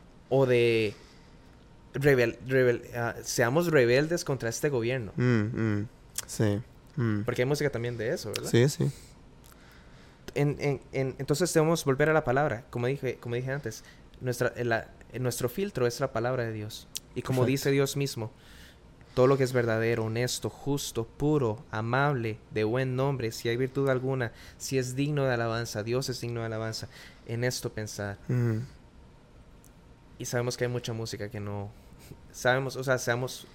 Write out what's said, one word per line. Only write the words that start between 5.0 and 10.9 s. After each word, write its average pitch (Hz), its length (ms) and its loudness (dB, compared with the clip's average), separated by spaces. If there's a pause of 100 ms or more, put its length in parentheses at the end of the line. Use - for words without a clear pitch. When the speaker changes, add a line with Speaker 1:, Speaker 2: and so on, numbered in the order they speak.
Speaker 2:
Mm, 123 80 0 (560)
mm. 107 80 -4 (400)
Sí. 104 340 2 (360)
Mm. 110 240 0
Speaker 1:
Porque 120 220 0
hay - 20 2
música 143 240 0
también 120 280 -4
de 110 160 -4
eso, 147 160 -6
¿verdad? - 200 -6
Speaker 2:
Sí, 120 200 6
sí. 139 220 0 (1400)
Speaker 1:
En, 143 240 0
en, 143 220 -2 (100)